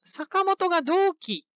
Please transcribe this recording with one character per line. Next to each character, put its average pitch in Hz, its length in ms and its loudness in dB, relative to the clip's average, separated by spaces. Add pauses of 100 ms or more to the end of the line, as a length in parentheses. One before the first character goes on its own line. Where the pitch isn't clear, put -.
坂 370 400 -4
本 381 240 0
が 349 140 0
同 359 320 2
期 214 320 -8 (100)